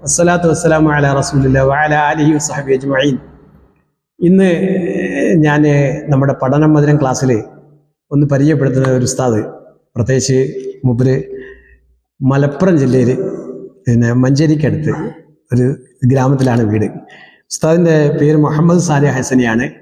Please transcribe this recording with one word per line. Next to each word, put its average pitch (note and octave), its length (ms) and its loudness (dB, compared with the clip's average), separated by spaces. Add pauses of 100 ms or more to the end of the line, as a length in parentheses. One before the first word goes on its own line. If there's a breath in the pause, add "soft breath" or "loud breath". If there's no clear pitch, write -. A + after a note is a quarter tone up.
വസ്സലാത്തു F3 460 0
വസ്സലാമു D#3 420 2
അലാ C#3+ 220 2
റസൂലില്ലാ C3+ 500 0
വഅലാ D3 360 0
ആലിഹി D3+ 340 2
വസ്സഹബിഹി C#3+ 440 -2
അജ്മഈൻ. C3+ 420 -2 (1000)
ഇന്ന് F#3+ 320 4 (840)
ഞാന് D3 680 2 (100)
നമ്മുടെ C3+ 300 0
പഠന C#3+ 240 2
മധുരം D3 340 2
ക്ലാസ്സില് B2+ 420 -2 (680)
ഒന്ന് D3 160 0
പരിചയപ്പെടുത്തുന്ന C3+ 600 0
ഒരു B2+ 140 0
ഉസ്താദ്, A#2+ 420 -2 (520)
പ്രത്യേകിച്ച് C3 560 0 (320)
മൂപ്പര് B2+ 380 0 (1000 loud breath)
മലപ്പുറം C#3+ 560 0
ജില്ലയില്, B2+ 380 2 (680)
പിന്നെ, A#2 260 2
മഞ്ചേരിക്കടുത്ത് C3+ 840 0 (600)
ഒരു B2 220 0 (300)
ഗ്രാമത്തിലാണ് C3 560 2
വീട്. G#2 220 0 (560 loud breath)
ഉസ്താദിന്റെ D#3 800 0
പേര് D3+ 160 2
മുഹമ്മദ് D3+ 420 2
സാലിഹ് D3 340 0
ഹസനിയാണ്. B2+ 580 0 (120)